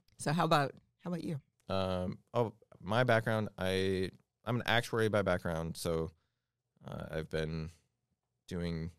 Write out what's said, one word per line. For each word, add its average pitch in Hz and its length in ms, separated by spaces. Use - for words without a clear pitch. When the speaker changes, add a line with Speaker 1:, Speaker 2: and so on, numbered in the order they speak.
Speaker 1:
So - 160
how 165 140
about, 151 260
how 175 60
about 175 120
you? 151 160
Speaker 2:
Um, 92 480
oh, 117 220
my 110 240
background, 110 540
I, 95 520
I'm 117 100
an 120 80
actuary 113 460
by 104 100
background. 87 560
So, 80 360
uh, - 220
I've 78 180
been 80 420
doing 85 500